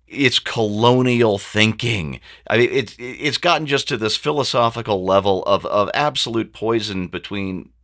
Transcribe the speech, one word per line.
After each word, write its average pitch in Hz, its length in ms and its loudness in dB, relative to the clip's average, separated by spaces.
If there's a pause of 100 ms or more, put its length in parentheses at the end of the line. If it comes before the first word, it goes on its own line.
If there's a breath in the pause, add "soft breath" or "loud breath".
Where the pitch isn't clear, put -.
it's 131 300 2
colonial 117 1000 2
thinking. 107 840 -2 (280 soft breath)
I 110 100 2
mean, 123 140 4
it's, 127 260 -4
it's 123 400 -6
gotten 160 280 0
just 135 220 -2
to 139 100 -4
this 107 180 -2
philosophical 117 880 0
level 95 400 2
of, 98 220 2
of 101 260 0
absolute 123 600 -2
poison 104 560 -2
between 95 640 -8 (140)